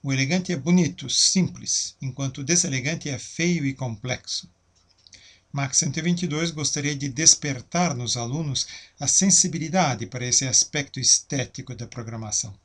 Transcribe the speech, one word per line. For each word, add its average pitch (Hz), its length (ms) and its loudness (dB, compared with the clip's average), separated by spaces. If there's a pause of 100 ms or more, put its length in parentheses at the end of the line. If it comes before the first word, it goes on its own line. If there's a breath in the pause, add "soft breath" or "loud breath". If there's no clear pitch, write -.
O 135 100 -4
elegante 143 400 0
é 165 60 0
bonito, 143 500 4
simples, - 920 0
enquanto 135 380 -6
o 143 40 -6
deselegante 147 640 0
é 131 100 -6
feio 165 440 0
e 135 120 0
complexo. 120 760 -6 (1000 loud breath)
Max 139 260 -2
cento 147 200 0
e 160 40 -2
vinte 175 220 2
e 170 40 -2
dois 156 220 -2
gostaria 147 460 -2
de 139 120 -6
despertar 147 840 2
nos 120 240 -4
alunos 135 480 -4 (340 loud breath)
a 139 80 -2
sensibilidade 165 1000 2
para 123 180 -8
esse 123 220 2
aspecto 135 520 0
estético 131 760 0
da 110 100 -10
programação. 110 800 -8